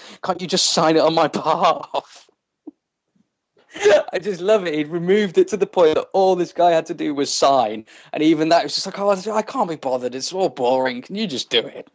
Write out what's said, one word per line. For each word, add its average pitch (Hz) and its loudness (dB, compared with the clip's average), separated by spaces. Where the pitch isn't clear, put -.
can't - -6
you 185 -8
just 175 0
sign 160 2
it - 4
on 156 2
my 160 4
<laughs> - -10
behalf?" 160 -4
I 185 -4
just 175 -6
love 196 2
it. 156 -2
He'd 151 -2
removed 180 0
it 185 4
to 214 -4
the 185 0
point 160 4
that - -2
all 190 4
this 175 -2
guy 175 4
had 160 2
to 175 -6
do 156 -4
was 139 -2
sign. 120 2
And 151 -4
even 160 2
that, 170 4
it 139 -4
was 151 -6
just - -6
like, 190 -10
"Oh, 202 0
I 214 0
can't 214 -4
be 160 -8
bothered. 127 -4
It's 135 -8
all 185 -2
boring. 127 0
Can - -14
you 220 -4
just 135 -8
do - 0
it?" - -8